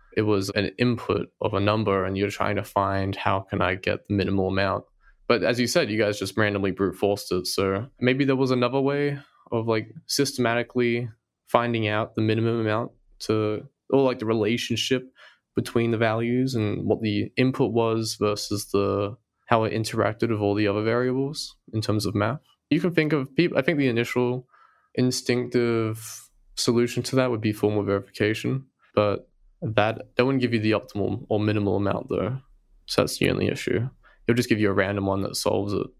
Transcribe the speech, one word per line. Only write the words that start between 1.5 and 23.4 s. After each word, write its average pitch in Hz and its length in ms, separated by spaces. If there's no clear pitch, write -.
a 98 60
number 101 440
and 95 140
you're 101 120
trying 101 260
to 101 80
find 98 500
how 98 260
can 98 220
I 92 140
get 95 320
the 104 60
minimal 95 340
amount. 95 360
But 110 160
as 120 160
you 123 80
said, 139 220
you 107 80
guys 104 200
just 98 180
randomly 101 360
brute 92 240
forced 101 340
it. 90 160
So 98 400
maybe 131 240
there 135 120
was 131 140
another 123 300
way 143 380
of, 113 160
like, 110 240
systematically 120 1000
finding 117 400
out 107 300
the 110 60
minimum 113 380
amount 110 300
to, 107 460
or, 135 120
like, 127 160
the 110 80
relationship 113 840
between 117 380
the 110 60
values 117 560
and 107 320
what 98 160
the 104 340
input 127 360
was 113 460
versus 104 540
the, 101 440
how 113 180
it 107 80
interacted 110 580
with 104 100
all 101 140
the 104 120
other 101 160
variables 127 720
in 110 80
terms 104 260
of 92 80
math. 110 260
You 156 100
can 175 140
think 156 180
of 135 240
peop-, 170 200